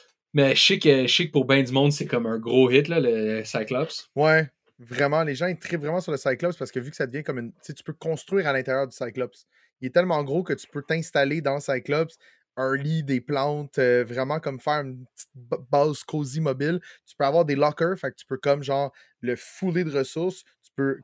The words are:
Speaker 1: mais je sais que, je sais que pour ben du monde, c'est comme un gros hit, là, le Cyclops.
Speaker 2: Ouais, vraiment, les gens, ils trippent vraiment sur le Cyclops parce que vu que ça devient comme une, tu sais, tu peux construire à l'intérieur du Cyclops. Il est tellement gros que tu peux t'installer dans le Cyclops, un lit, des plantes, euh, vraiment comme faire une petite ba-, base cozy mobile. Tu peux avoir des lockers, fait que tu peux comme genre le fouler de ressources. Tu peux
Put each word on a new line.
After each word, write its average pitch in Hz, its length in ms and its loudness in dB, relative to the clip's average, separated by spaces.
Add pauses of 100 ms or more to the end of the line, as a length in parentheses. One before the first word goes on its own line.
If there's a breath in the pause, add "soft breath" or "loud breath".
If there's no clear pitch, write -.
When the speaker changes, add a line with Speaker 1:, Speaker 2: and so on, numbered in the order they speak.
(320 soft breath)
Speaker 1:
mais 139 220 4
je - 80 2
sais 190 160 4
que, 135 300 6
je - 40 2
sais 175 140 2
que 151 60 -10
pour 139 120 2
ben 135 200 4
du 123 80 -6
monde, 143 200 4
c'est 143 140 -4
comme 117 200 0
un 113 120 -2
gros 120 320 6
hit, 147 160 6
là, 165 140 0
le 110 440 0
Cyclops. 127 680 -6
Speaker 2:
Ouais, 156 340 4 (300)
vraiment, 143 460 0
les 147 100 -4
gens, 151 140 -2
ils 175 100 -6
trippent 170 220 -6
vraiment 160 200 -4
sur 170 120 -4
le 135 60 -2
Cyclops 165 380 -2
parce 127 140 -8
que - 80 -6
vu 127 120 -8
que - 60 -16
ça 143 120 -2
devient 143 160 -10
comme 135 140 -6
une, 117 140 -8
tu - 100 -20
sais, 147 120 -14
tu - 80 -20
peux 160 120 -12
construire 165 520 -4
à 143 60 2
l'intérieur 131 340 -2
du 120 100 -12
Cyclops. 120 480 -8 (360)
Il 127 60 -6
est 123 40 -6
tellement 175 320 2
gros 151 220 -2
que 160 80 -4
tu - 160 -8
peux 143 140 -10
t'installer 160 580 -2
dans 139 160 -2
le 143 40 -6
Cyclops, 143 540 -2 (420 soft breath)
un 135 200 -2
lit, 156 260 -2
des 135 180 -2
plantes, 147 580 -4
euh, 123 260 4
vraiment 131 340 -4
comme 139 220 -8
faire 151 220 -2
une 127 220 -12 (120)
petite - 180 -18
ba-, 123 240 -6 (120)
base 143 340 2
cozy 147 360 -6
mobile. 151 400 0 (260 loud breath)
Tu - 100 -20
peux 143 80 -2
avoir 160 200 4
des 143 120 0
lockers, 160 420 0
fait 135 120 -8
que - 60 -14
tu - 100 -20
peux 135 120 -6
comme 143 240 2
genre 139 300 -2 (300 soft breath)
le 120 120 -2
fouler 180 480 -4
de 160 80 -4
ressources. 160 540 -4 (180)
Tu - 140 -20
peux 135 280 -2